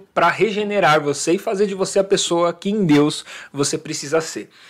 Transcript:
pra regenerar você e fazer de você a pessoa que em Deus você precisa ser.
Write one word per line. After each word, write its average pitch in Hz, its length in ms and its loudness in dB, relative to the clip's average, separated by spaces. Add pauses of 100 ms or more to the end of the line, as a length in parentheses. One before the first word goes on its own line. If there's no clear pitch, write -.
(140)
pra 170 160 2
regenerar 190 720 2
você 143 320 0
e 196 60 0
fazer 208 260 -2
de 190 80 -2
você 190 240 -4
a 196 60 4
pessoa 175 500 0
que 185 160 -6
em 208 160 0
Deus 147 400 4 (260)
você 139 280 -4
precisa 151 420 -4
ser. 110 260 -10 (220)